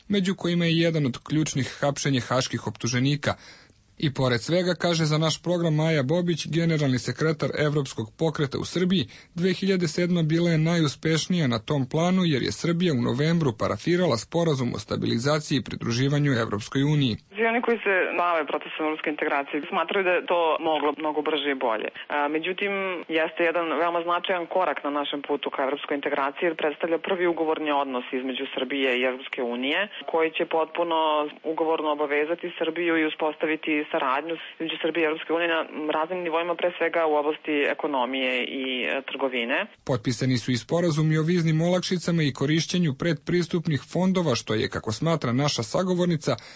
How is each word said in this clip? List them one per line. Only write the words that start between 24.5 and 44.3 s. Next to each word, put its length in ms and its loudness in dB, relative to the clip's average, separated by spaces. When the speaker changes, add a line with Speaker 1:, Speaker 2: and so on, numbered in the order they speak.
Speaker 2:
na 60 -2
našem 320 -4
putu 280 -4
ka 140 -2
evropskoj 320 -2
integraciji 520 -2
jer 80 0
predstavlja 420 0
prvi 300 0
ugovorni 440 0
odnos 400 0
između 340 -4
Srbije 440 0
i 40 2
Evropske 400 -4
unije 440 -2
koji 200 2
će 140 -2
potpuno 840 0
ugovorno 480 0
obavezati 680 0
Srbiju 380 0
i 140 2
uspostaviti 800 -2
saradnju 440 0
između 260 -6
Srbije 220 0
i 40 2
Evropske 260 -2
unije 140 2
na 180 0
raznim 320 -2
nivoima, 320 -2
pre 220 0
svega 280 0
u 100 2
oblasti 400 0
ekonomije 680 -2
i, 400 -4
e, 180 -2
trgovine. 640 -2
Speaker 1:
Potpisani 520 0
su 140 -2
i 60 2
sporazumi 600 0
o 140 2
viznim 300 2
olakšicama 640 0
i 100 2
korišćenju 680 2
predpristupnih 800 0
fondova, 420 2